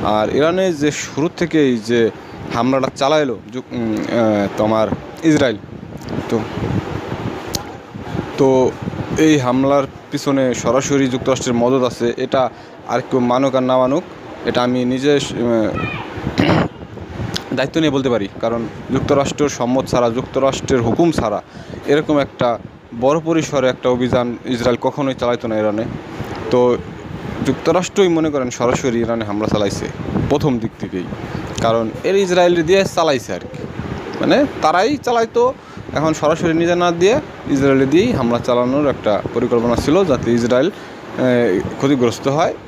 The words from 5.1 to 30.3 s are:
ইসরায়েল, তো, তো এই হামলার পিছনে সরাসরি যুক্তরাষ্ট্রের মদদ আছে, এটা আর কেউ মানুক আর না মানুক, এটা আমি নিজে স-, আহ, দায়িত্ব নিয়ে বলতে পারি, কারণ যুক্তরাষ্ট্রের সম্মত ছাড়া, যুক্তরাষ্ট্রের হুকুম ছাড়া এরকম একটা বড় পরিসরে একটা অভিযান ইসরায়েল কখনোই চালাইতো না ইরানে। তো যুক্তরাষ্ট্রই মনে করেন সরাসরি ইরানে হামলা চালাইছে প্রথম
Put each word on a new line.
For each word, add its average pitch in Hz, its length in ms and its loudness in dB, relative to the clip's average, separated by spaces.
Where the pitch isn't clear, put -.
ইসরায়েল, 143 320 4
তো, 117 100 0
তো 131 320 4
এই 156 200 4
হামলার 135 460 2
পিছনে 135 440 0
সরাসরি 135 520 2
যুক্তরাষ্ট্রের 127 480 0
মদদ 123 300 4
আছে, 120 320 0
এটা 127 340 0
আর 120 120 0
কেউ 131 100 2
মানুক 123 340 2
আর 131 80 4
না 127 160 2
মানুক, 131 240 2
এটা 123 180 0
আমি 123 220 0
নিজে 131 360 2
স-, - 120 -6
আহ, 113 460 0
দায়িত্ব 135 260 0
নিয়ে 156 100 4
বলতে 135 180 0
পারি, 107 200 0
কারণ 117 260 -2
যুক্তরাষ্ট্রের 139 560 2
সম্মত 127 380 0
ছাড়া, 120 240 2
যুক্তরাষ্ট্রের 131 720 0
হুকুম 160 280 4
ছাড়া 107 320 0
এরকম 147 320 2
একটা 123 400 0
বড় 143 200 4
পরিসরে 151 480 0
একটা 127 200 0
অভিযান 123 480 0
ইসরায়েল 120 340 0
কখনোই 131 340 -2
চালাইতো 120 340 -2
না 110 100 -2
ইরানে। 107 260 0
তো 123 260 4
যুক্তরাষ্ট্রই 175 600 2
মনে 160 220 2
করেন 131 200 -2
সরাসরি 123 500 0
ইরানে 117 240 -2
হামলা 104 240 -2
চালাইছে 104 360 0
প্রথম 139 300 2